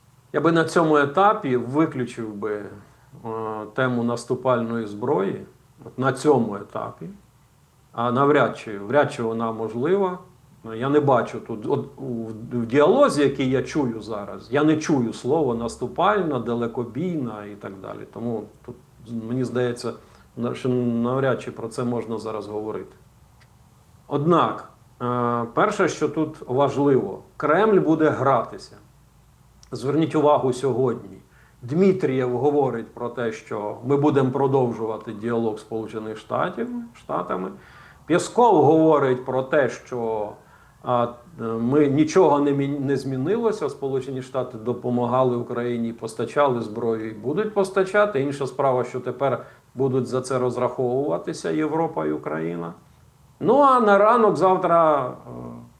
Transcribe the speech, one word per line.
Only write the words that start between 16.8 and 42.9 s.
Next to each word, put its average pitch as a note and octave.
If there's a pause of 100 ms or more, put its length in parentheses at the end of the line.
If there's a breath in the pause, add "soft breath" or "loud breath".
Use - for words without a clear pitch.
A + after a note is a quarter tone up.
і G#2
так G2+
далі. G#2
Тому A2+ (220)
тут, - (520)
мені B2+
здається, A#2+ (440 loud breath)
на-, A#2+
що B2+
навряд B2
чи A#2+
про A2
це B2
можна A2+
зараз G#2+
говорити. G#2 (1120)
Однак, C#3+ (340)
е, A#2+ (100)
перше, G3
що C#3
тут D3+ (100)
важливо, B2+ (140)
Кремль F3+
буде D#3
гратися. A#2+ (960)
Зверніть C#3+
увагу C#3
сьогодні. A2+ (440 soft breath)
Дмитрієв C3
говорить C3
про A#2+
те, A#2
що G#2
ми C#3
будемо C#3
продовжувати A#2
діалог A2
Сполучених A2
Штатів, F#3+ (260)
Штатами. - (560 loud breath)
Пєсков F3
говорить D3
про C3
те, C3
що... A2 (520 soft breath)
а, B2 (360)
е, -
ми, A#2
нічого D3+
не C#3+
мі-, C#3
не C#3